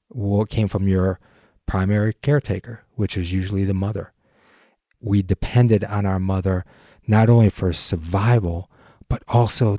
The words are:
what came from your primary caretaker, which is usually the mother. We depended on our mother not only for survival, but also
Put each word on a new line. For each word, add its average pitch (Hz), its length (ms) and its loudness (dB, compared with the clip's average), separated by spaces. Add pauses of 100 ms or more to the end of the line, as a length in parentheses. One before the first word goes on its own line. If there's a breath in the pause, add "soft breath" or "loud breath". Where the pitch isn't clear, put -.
what 101 420 -2
came 107 200 0
from 98 180 -2
your 95 320 0 (480 soft breath)
primary 104 460 0
caretaker, 117 680 -4 (120)
which 101 220 -4
is 87 140 -4
usually 95 340 -2
the 98 80 -2
mother. 98 380 -4 (880 soft breath)
We 101 220 0
depended 104 600 2
on 101 220 -4
our 95 140 0
mother 95 460 -2 (400 soft breath)
not 110 240 4
only 117 200 6
for 92 220 -2
survival, 90 1000 -2 (380 soft breath)
but - 180 -6
also 110 520 0